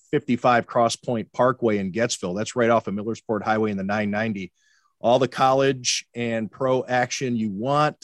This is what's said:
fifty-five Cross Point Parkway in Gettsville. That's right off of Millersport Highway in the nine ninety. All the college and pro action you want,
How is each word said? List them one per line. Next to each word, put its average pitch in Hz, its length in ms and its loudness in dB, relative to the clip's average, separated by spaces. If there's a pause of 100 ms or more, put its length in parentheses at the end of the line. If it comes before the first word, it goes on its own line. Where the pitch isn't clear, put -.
(100)
fifty-five 123 560 2
Cross 117 300 2
Point 117 360 -6
Parkway 120 460 2
in 95 140 -4
Gettsville. 104 440 -2
That's 107 200 -6
right 117 120 2
off 113 200 2
of 98 40 -6
Millersport 104 500 -4
Highway 110 280 0
in 98 80 -6
the 95 60 -6
nine 104 260 -2
ninety. 104 420 -4 (520)
All 120 140 4
the 127 80 4
college 131 880 0
and 117 340 -4
pro 131 360 -2
action 123 500 -2
you 110 160 -2
want, 139 540 0